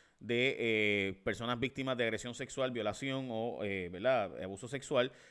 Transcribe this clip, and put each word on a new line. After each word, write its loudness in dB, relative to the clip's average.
de, 2
eh, 4
personas -2
víctimas -2
de 2
agresión -4
sexual, -2
violación -2
o, -2
eh, -2
¿verdad? 0
abuso -8
sexual 0